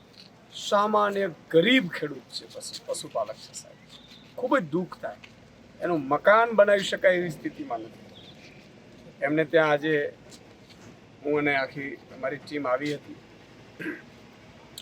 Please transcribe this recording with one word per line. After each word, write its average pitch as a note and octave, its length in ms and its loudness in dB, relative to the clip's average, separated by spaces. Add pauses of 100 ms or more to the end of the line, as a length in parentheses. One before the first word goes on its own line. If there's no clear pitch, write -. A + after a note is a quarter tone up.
(540)
સામાન્ય G3+ 760 0 (200)
ગરીબ F#3+ 380 4
ખેડૂત D3 300 -8
છે, - 360 -16
પશુ-, - 320 -14
પશુપાલક A#2+ 500 -8
છે, - 160 -20
સાહેબ, - 240 -18 (600)
ખૂબ C4 220 2
જ A3+ 40 -2
દુઃખ E3 400 -4
થાય. - 140 -10 (640)
એનું F3 200 0
મકાન G3 500 4
બનાવી G3+ 300 6
શકાય F#3 340 2
એવી F3 160 -2
સ્થિતિમાં C#3+ 500 -10
નથી. - 300 -18 (1120)
એમને D3+ 220 2
ત્યાં D#3 260 4
આજે D3 420 0 (1120)
હું D3 140 0
અને D3 180 2
આખી C3+ 380 -6
અમારી C3+ 420 -10
ટીમ C#3+ 300 -8
આવી C#3+ 280 -2
હતી. - 200 -14 (1700)